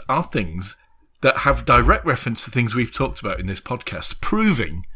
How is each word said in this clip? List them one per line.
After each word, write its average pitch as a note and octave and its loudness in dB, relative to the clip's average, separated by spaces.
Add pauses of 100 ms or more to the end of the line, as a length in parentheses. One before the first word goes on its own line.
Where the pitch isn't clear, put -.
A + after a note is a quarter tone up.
are D3+ 0
things F#2 -4 (440)
that - 4
have - 0
direct C#3 6
reference B2 -2
to A#2 -12
things A#2 0
we've A#2+ 0
talked B2+ -4
about G2 -4
in F#2 -4
this - -6
podcast, - -8
proving A#2+ 2 (100)